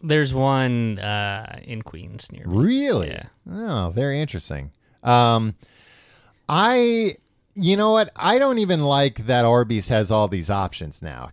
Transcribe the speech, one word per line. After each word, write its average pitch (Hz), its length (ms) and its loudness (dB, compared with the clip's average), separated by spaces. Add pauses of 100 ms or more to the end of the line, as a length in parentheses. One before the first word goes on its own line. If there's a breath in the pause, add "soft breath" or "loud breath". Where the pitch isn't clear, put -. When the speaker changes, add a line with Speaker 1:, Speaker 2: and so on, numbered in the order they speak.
Speaker 1:
There's 151 320 0
one, 127 640 0
uh, 104 680 -6
in 110 200 -12
Queens - 480 -14
near - 160 -14
me. 87 80 -2
Speaker 2:
Really? 202 540 2
Speaker 1:
Yeah. - 140 -12 (280)
Speaker 2:
Oh, 147 420 -4
very 139 280 -2
interesting. 76 500 -8 (320)
Um, 117 520 4 (920 soft breath)
I, 226 680 2 (400)
you 190 220 2
know 214 140 4
what? 220 240 2
I 214 240 2
don't 269 200 2
even 180 240 0
like 139 440 0
that 123 180 4
Arby's 117 440 2
has 107 220 2
all 107 180 4
these 87 200 -4
options 92 520 -6
now, 65 320 -12